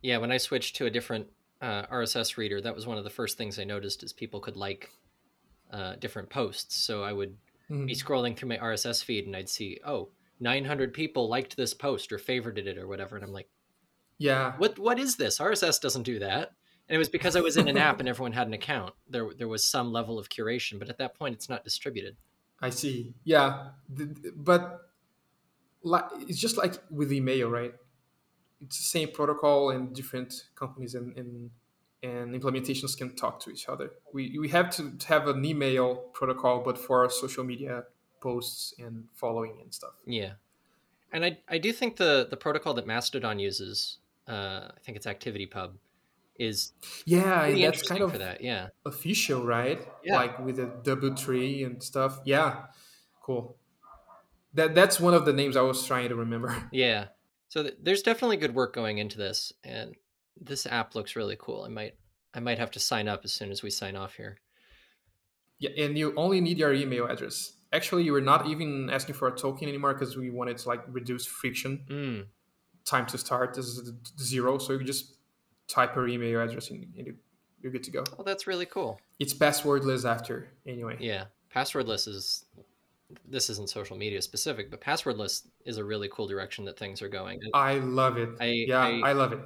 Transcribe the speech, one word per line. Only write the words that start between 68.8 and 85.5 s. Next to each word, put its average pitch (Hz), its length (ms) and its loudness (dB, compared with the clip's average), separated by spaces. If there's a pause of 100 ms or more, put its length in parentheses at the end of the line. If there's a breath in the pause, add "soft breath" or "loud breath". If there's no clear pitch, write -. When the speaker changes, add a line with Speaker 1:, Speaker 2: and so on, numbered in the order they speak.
Speaker 2:
asking 135 240 -2
for 135 140 0
a 127 80 0
token 135 340 -4
anymore 139 240 0
'cause 131 240 -4
we 127 140 -4
wanted 120 260 -4
to, - 100 -8
like, 120 200 -2
reduce 123 400 -4
friction. 135 600 -4
Speaker 1:
Mm. 131 380 -4 (600)
Speaker 2:
Time 127 200 2
to 123 140 -6
start 123 400 0
is 120 340 -8 (260)
zero, 127 380 2
so 135 160 -2
you 135 100 -2
just - 340 -6 (500)
type - 280 4
your 127 120 2
email 120 340 0
address 117 300 -4
and, - 140 -12 (120)
and 123 100 -12
you, - 80 -12 (460)
you're 131 100 -8
good 127 120 -6
to - 80 -12
go. 131 120 -2 (160)
Speaker 1:
Oh, - 40 -10
that's 196 220 -2
really 180 200 -2
cool. 135 340 -4 (200)
Speaker 2:
It's 135 140 -2
passwordless 143 760 4
after, 120 400 -4 (160)
anyway. 117 340 -8
Speaker 1:
Yeah, 101 260 -4 (300)
passwordless 131 520 0
is, - 380 -6 (800)
this 123 240 -2
isn't 104 200 -6
social 98 260 -8
media 101 260 -4
specific, 107 480 -4
but - 120 -14
passwordless 110 640 -2 (180)